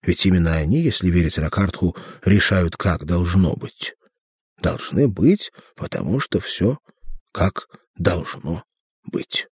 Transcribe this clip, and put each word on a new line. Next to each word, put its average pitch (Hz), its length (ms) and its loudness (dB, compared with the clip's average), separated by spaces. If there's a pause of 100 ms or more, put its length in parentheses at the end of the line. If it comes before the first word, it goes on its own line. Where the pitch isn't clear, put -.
Ведь - 220 0
именно 85 300 4
они, 80 240 2
если 143 300 0
верить 85 300 2
Ракартху, 90 560 -2 (280)
решают, 92 540 2
как 85 280 -2
должно 87 500 2
быть. - 400 -12 (680)
Должны - 460 0
быть, 120 440 2 (240)
потому - 440 -4
что - 200 -2
все 110 380 -2 (540)
как - 360 -2 (300)
должно 85 680 -4 (400)
быть. - 440 -6 (120)